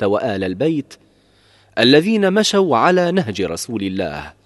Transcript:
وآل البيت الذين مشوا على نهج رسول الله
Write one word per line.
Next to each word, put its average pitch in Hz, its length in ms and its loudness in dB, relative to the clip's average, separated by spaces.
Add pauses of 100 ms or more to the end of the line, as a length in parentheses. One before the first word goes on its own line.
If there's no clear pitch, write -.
وآل 101 400 -2
البيت 135 500 -4 (880)
الذين 185 540 4
مشوا 196 440 2
على 175 340 2
نهج 110 300 -2
رسول 95 420 -6
الله 82 500 -6 (120)